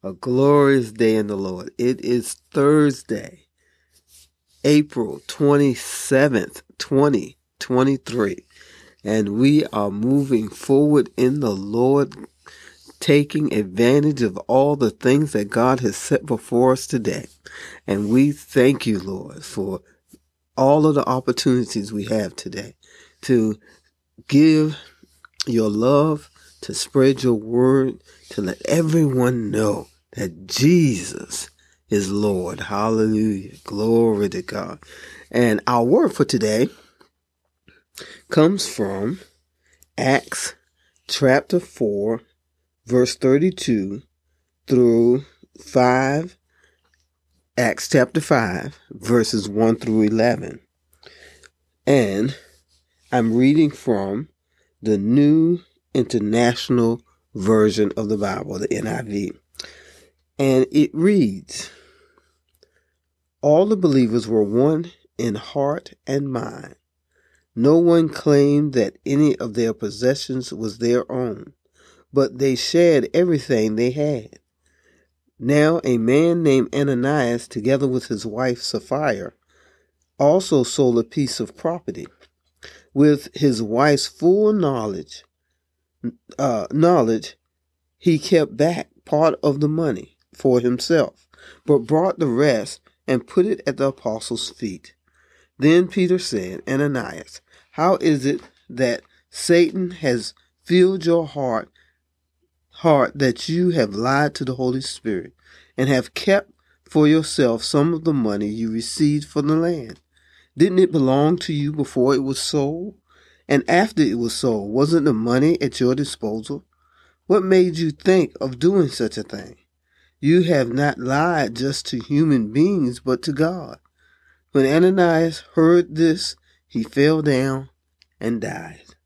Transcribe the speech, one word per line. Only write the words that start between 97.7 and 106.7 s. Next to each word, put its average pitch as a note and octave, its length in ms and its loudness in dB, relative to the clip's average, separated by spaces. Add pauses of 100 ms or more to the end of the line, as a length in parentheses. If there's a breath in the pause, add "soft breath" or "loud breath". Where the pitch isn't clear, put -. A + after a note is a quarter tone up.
how E3+ 240 2
is D3 280 0
it C#3+ 160 -2 (260)
that B2 360 -2 (260)
Satan F3 640 0
has B2 420 -4 (300)
filled F3+ 420 2
your E3 220 0
heart, B2+ 420 -6 (1120)
heart D3 340 4
that C3+ 340 -2
you F3 220 0
have A2 240 0
lied C#3 400 0
to C#3 100 -8
the C3 80 -6
Holy B2+ 280 -4
Spirit F#2+ 520 -8 (420 soft breath)
and C3 140 -2
have B2+ 240 -2
kept - 380 -2 (360)